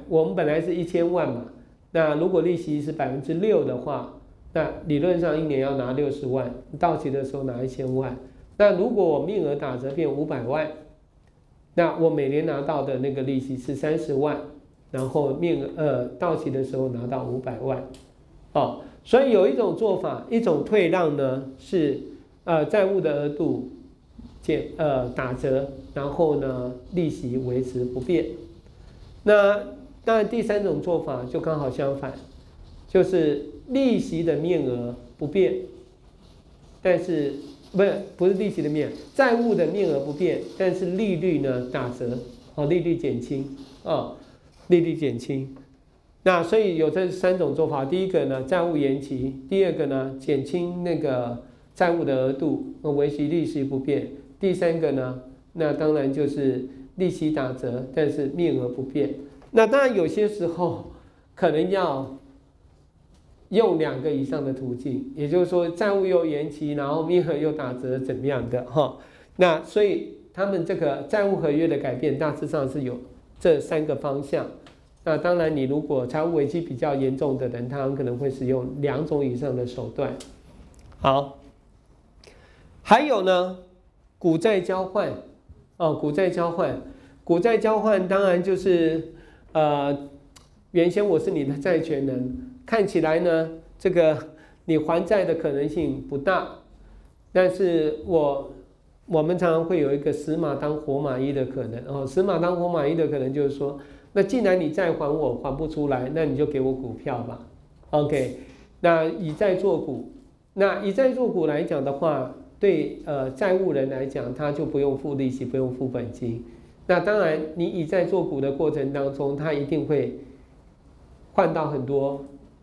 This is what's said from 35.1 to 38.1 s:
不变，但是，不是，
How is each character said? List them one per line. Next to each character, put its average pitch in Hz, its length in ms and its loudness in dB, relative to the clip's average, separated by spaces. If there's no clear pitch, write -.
不 156 80 -4
变， 175 280 2
但 180 160 4
是， 147 360 -2
不 190 120 4
是， 190 80 4